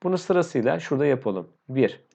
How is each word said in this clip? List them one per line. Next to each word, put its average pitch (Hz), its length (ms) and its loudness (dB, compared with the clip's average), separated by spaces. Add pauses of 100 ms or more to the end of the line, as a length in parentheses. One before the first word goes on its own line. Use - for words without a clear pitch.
Bunu 185 160 0
sırasıyla 170 600 0
şurada 143 260 0
yapalım. 104 420 -2 (200)
Bir, 131 320 0 (140)